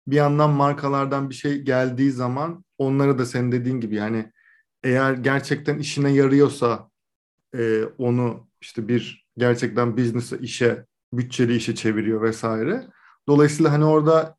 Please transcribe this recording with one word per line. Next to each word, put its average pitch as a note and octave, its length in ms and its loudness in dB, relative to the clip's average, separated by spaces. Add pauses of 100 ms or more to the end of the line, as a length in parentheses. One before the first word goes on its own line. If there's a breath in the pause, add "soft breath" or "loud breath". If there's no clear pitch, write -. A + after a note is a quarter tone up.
Bir C3+ 100 0
yandan D3 340 4
markalardan C#3 800 0
bir B2+ 40 -12
şey C#3+ 280 -4
geldiği C3 480 0
zaman C3+ 540 -6 (140)
onları C#3 400 2
da B2+ 80 0
senin B2 260 -2
dediğin B2+ 280 -2
gibi G#2+ 140 -6
yani G#2+ 380 -4 (500 soft breath)
eğer C3 300 2
gerçekten C3+ 680 -2
işine C#3+ 320 -2
yarıyorsa, C#3 800 2 (640)
e, A2+ 280 0 (160)
onu B2 500 -2 (120)
işte - 280 -10
bir - 400 -4 (100)
gerçekten A#2+ 580 0
business'a, A#2+ 400 -2
işe, A#2 480 -2 (280)
bütçeli B2 440 -2
işe A2+ 180 -4
çeviriyor A2 480 -2
vesaire. A2+ 640 -4 (420 soft breath)
Dolayısıyla D3 440 4
hani D3 120 2
orada, D#3 540 4